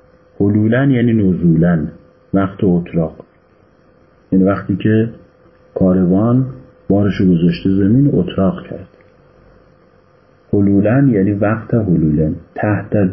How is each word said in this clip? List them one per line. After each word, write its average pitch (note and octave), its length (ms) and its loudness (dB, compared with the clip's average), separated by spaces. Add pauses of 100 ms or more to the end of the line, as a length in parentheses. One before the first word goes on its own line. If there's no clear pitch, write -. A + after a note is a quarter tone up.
(400)
حلولن A2 520 2
یعنی A#2+ 220 2
نزولن، E2+ 800 0 (420)
وقت G2 300 -2
اتراق، E2+ 640 -2 (1040)
یعنی F#2 140 2
وقتی G2 300 -2
که A2 340 0 (680)
کاروان F#2+ 680 0 (440)
بارشو G2+ 360 0
گذاشته F2 440 0
زمین، G#2 440 2
اتراق F#2+ 560 -2
کرد. - 180 -16 (1700)
حلولن G#2 560 2
یعنی G2+ 220 2
وقت G#2 420 -2
حلولن. D#2+ 600 0 (200)
تحت G#2+ 360 -4 (220)